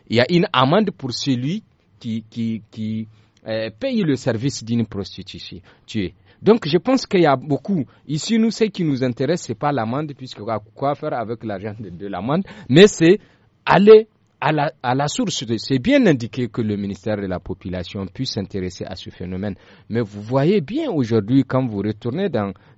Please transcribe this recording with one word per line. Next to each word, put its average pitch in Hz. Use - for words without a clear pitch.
y 107
a 120
une 175
amende 147
pour 127
celui 143
qui, 113
qui, 113
qui, 110
euh, 110
paye 254
le 143
service 120
d'une 117
prostituée. 92
Donc, 208
je 151
pense 254
qu'il 190
y 165
a 139
beaucoup. 139
Ici, 156
nous, 220
ce -
qui 190
nous 131
intéresse, 131
c'est -
pas 147
l'amende, 135
puisque 131
quoi, 107
quoi 139
faire 151
avec 113
l'argent 104
de, 101
de 87
l'amende, 110
mais 170
c'est 180
aller 214
À 143
la, 151
à 127
la 143
source, 190
de... 113
c'est 135
bien 254
indiqué 123
que 117
le 107
ministère 101
de 98
la 87
Population 92
puisse 131
s'intéresser 92
à -
ce -
phénomène. 92
Mais 110
vous 101
voyez 139
bien 269
aujourd'hui, 120
quand 131
vous 104
retournez 120
dans, 104